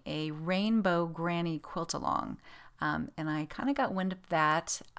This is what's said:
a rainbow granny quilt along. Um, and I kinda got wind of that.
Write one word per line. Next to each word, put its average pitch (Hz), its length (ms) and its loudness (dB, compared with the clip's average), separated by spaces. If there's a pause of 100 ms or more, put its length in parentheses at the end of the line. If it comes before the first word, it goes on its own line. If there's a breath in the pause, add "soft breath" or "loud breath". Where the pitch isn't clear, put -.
a 151 260 -2
rainbow 185 760 2
granny 165 540 0
quilt - 340 -6
along. - 460 -2 (420 loud breath)
Um, 151 360 0
and 156 120 -2
I 151 160 0
kinda 269 280 -2
got 262 200 0
wind 185 180 0
of - 180 -10
that. 156 520 2 (180)